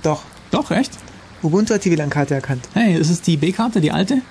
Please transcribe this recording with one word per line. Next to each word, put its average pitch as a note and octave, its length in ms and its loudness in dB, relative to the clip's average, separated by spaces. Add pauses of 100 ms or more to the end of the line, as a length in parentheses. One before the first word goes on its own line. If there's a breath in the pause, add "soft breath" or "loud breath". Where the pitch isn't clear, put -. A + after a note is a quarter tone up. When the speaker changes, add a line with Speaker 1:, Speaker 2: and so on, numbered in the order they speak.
Speaker 1:
Doch. D#3 200 -2 (280)
Speaker 2:
Doch, A#3 200 -2
echt? G#3 200 -2 (500)
Speaker 1:
Ubuntu G3+ 320 2
hat G3+ 120 -2
die F#3 60 2
W E3+ 40 4
lan-Karte D3 400 -2
erkannt. C3+ 380 -4
Speaker 2:
Hey, G3+ 260 4
ist D#3+ 100 2
es F3 120 0
die E3+ 160 2
B-Karte, F#3+ 420 0
die D3+ 140 2
alte? G#3 240 0 (140)